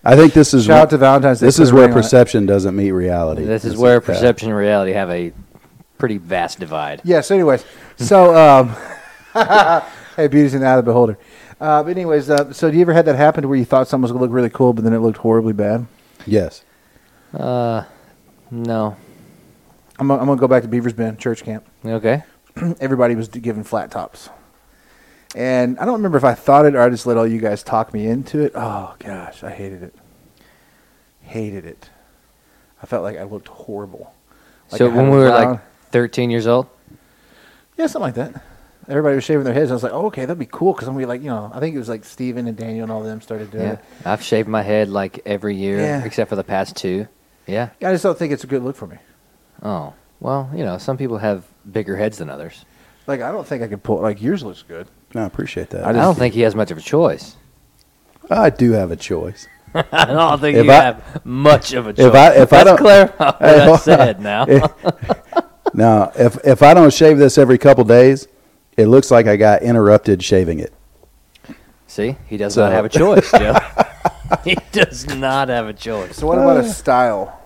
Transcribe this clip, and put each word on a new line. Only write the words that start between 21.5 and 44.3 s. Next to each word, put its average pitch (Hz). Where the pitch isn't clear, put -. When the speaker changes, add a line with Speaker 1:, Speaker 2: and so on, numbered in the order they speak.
Speaker 3:
Okay. 113
Speaker 2:
<clears throat> 170
Everybody 123
was 113
d-, 123
giving 110
flat -
tops. -
And 127
I -
don't 240
remember 190
if 127
I 123
thought 147
it 143
or 123
I 123
just 123
let 117
all 113
you 113
guys 104
talk 110
me 107
into 131
it. 143
Oh, 104
gosh, 92
I 82
hated 95
it. 87
Hated 101
it. -
I -
felt 113
like 101
I 87
looked 101
horrible. -
Like -
Speaker 3:
So 123
Speaker 2:
I -
had 117
Speaker 3:
when 135
Speaker 2:
a 135
Speaker 3:
we 139
were, 131
Speaker 2:
brown 120
Speaker 3:
like, 110
thirteen 120
years 117
old? 123
Speaker 2:
Yeah, 320
something 202
like -
that. -
Everybody 143
was 131
shaving 147
their 139
heads. 139
I -
was 120
like, 123
"Oh, 165
okay, 160
that'd 170
be 139
cool," -
'cause 117
I'm 131
gonna 135
be 123
like, 123
you 147
know, 107
I 127
think 156
it 143
was, 113
like, 110
Steven 123
and 110
Daniel 113
and 110
all 110
of 110
them 110
started 107
doing 107
Speaker 3:
Yeah. 101
Speaker 2:
it. 104
Speaker 3:
I've 104
shaved 110